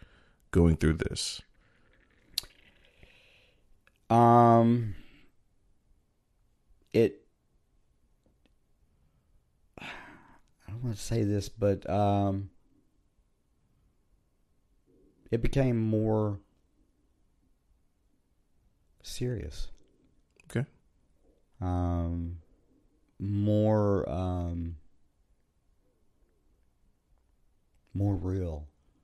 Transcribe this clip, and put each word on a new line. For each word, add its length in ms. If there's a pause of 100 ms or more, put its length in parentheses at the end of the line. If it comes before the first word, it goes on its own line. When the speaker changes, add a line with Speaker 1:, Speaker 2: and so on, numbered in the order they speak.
(520)
Speaker 1:
going 240
through 180
this? 480 (2750)
Speaker 2:
Um, 880 (2000)
it, 340 (2500)
I 80 (800)
don't 160
wanna 120
say 280
this, 240
but, 420
um, 600 (2750)
it 100
became 380
more 600 (2500)
serious. 680 (840)
Speaker 1:
Okay. 160 (960)
Speaker 2:
Um, 760 (840)
more, 880
um, 680 (3250)
more 200
real. 520 (360)